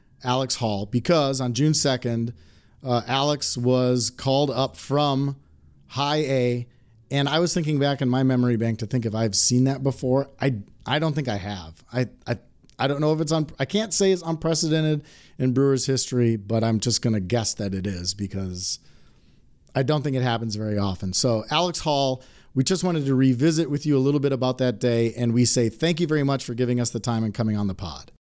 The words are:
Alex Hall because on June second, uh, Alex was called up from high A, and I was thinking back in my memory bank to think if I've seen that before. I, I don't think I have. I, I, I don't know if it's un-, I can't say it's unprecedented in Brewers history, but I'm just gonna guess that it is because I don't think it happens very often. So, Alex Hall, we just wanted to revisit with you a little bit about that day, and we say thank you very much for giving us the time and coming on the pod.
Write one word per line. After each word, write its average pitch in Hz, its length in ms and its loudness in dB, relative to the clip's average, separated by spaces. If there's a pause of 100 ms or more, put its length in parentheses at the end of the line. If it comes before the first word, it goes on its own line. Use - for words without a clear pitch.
(220)
Alex 127 320 0
Hall 104 320 -2
because 139 540 2
on 123 120 -2
June 147 220 2
second, 120 580 -2 (520)
uh, 120 240 0
Alex 139 480 -2
was 127 540 2
called 139 400 0
up 131 260 -2
from 139 600 0 (520)
high 143 300 -2
A, 123 500 0 (420)
and 143 180 0
I 151 120 2
was 175 120 0
thinking 151 280 0
back 139 200 0
in 135 80 0
my 127 140 2
memory 123 340 2
bank 113 240 -2
to 113 60 -6
think 117 180 -2
if 110 120 -4
I've 110 180 0
seen 123 300 2
that 135 180 0
before. 135 480 0 (100)
I, 131 180 0 (280)
I 139 140 0
don't 156 140 0
think 135 140 -2
I 107 80 -2
have. 92 560 -8
I, 120 160 0 (180)
I, 117 120 -4 (400)
I 127 100 0
don't 143 120 -2
know 151 120 2
if 156 80 0
it's 160 100 -2
un-, 160 280 0
I 139 60 0
can't 208 300 -2
say 196 160 4
it's 180 120 0
unprecedented 156 840 0 (340)
in 127 140 2
Brewers 135 340 2
history, 120 500 2
but 110 280 0
I'm 113 160 2
just 117 200 0
gonna 110 200 2
guess 107 340 -2
that 101 200 -4
it 95 120 -4
is 90 260 -4
because 95 680 -6 (920)
I 135 100 0
don't 151 180 0
think 139 140 -2
it 127 60 0
happens 117 340 -2
very 107 220 -2
often. 95 340 -2
So, 113 380 2
Alex 170 300 0
Hall, 139 420 0 (320)
we 135 100 2
just 180 180 0
wanted 165 240 0
to 135 80 2
revisit 135 560 4
with 143 160 -4
you 147 100 4
a 135 40 4
little 143 200 2
bit 135 120 0
about 127 260 -2
that 123 220 0
day, 117 340 2
and 120 180 0
we 123 120 6
say 117 240 2
thank 160 320 -2
you 170 80 0
very 147 160 2
much 139 200 -2
for 127 100 -8
giving 123 260 0
us 117 100 -2
the 113 100 -6
time 113 220 -2
and 110 100 -2
coming 110 240 -2
on 104 120 -2
the 92 60 -4
pod. - 360 -12 (180)